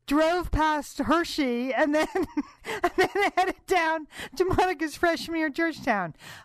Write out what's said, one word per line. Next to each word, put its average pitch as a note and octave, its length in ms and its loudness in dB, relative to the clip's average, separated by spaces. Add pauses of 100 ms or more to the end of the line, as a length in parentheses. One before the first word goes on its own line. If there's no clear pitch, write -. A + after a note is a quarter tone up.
drove D#4+ 460 2
past D4+ 480 0
Hershey, C4 760 0
and D4 220 2
then, D#4 180 2
<laughs> - 720 -4
and F4 120 2
then F#4 140 4 (260)
headed F#4 300 0
down D#4+ 420 0 (280)
to F4 100 2
Monica's F4+ 500 0
freshman E4 420 0
year D#4 100 0
at C#4+ 80 -4
Georgetown. A#3 600 -2 (280)